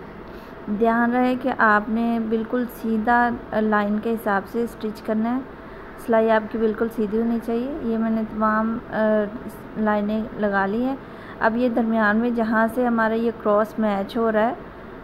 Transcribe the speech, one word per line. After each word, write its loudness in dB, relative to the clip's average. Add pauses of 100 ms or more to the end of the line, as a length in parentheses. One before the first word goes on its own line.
(720)
ध्यान 2
रहे 2
कि -2
आपने 2
बिल्कुल -2
सीधा 0 (220)
लाइन 2
के -2
हिसाब 0
से -2
स्टिच -6
करना 0
है। 0 (680)
सिलाई 6
आपकी 2
बिल्कुल 2
सीधी -2
होनी 2
चाहिए। -2
ये -2
मैंने 0
तमाम, 0
अ, -10 (1000)
लाइनें 0
लगा 2
ली 0
हैं। -2 (440)
अब 2
ये 2
दरमियान 2
में 2
जहाँ 2
से 0
हमारा 2
ये 0
क्रॉस 2
मैच 0
हो 2
रहा 4
है -2 (460)